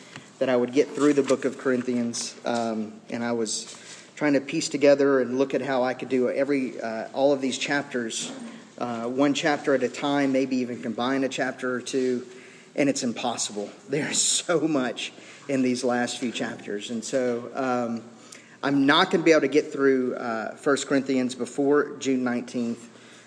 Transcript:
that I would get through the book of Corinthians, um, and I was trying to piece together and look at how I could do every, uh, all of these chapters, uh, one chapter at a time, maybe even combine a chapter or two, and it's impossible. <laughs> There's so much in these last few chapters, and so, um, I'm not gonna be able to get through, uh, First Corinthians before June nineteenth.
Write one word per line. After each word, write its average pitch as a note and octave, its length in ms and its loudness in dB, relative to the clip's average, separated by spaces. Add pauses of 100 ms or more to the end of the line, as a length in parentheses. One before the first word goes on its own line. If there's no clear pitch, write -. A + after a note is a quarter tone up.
(400)
that C3 80 0
I B2+ 80 2
would B2 160 2
get C#3 240 2
through C#3+ 180 4
the C#3 100 4
book C3 200 0
of C3 140 -2
Corinthians, B2 760 -2 (120)
um, A2+ 480 -2 (160)
and A#2+ 160 -6
I A#2+ 80 -2
was A2+ 420 -6 (400)
trying D3 180 2
to C3+ 80 4
piece D#3 280 -4
together C#3 500 6
and B2 180 0
look C3+ 160 2
at C#3+ 80 0
how C3+ 220 0
I B2+ 100 0
could B2 140 -10
do B2 220 2
every, C3+ 500 0
uh, A2+ 340 -6
all C#3 200 4
of C3 80 -2
these C3 160 -2
chapters, C3 760 -4 (480)
uh, A#2 260 -6
one C#3 280 2
chapter D3 400 2
at B2+ 80 4
a B2 80 0
time, C#3+ 420 0
maybe C3 260 2
even B2 220 -4
combine B2+ 440 -2
a B2+ 60 0
chapter C3 440 -4
or A#2+ 80 -4
two, B2+ 420 0 (520)
and C#3+ 120 2
it's C3 140 0
impossible. A2 680 -4 (120)
<laughs> - 100 -16
There's C#3 300 -2
so - 480 0
much B2+ 440 -2 (360)
in C3 160 0
these B2 200 0
last A#2+ 360 0
few A#2+ 120 -4
chapters, A2 600 -6
and A2+ 120 -6
so, B2 520 -2
um, A#2+ 480 -2 (580)
I'm C#3 240 2
not E3 240 6
gonna F3 140 2
be E3 80 8
able D3+ 100 8
to C#3 60 2
get C#3+ 240 2
through, C3+ 420 2
uh, A2+ 440 -6
First C#3 280 0
Corinthians C3 480 2
before C#3 640 0
June B2+ 260 0
nineteenth. A#2+ 640 -4 (400)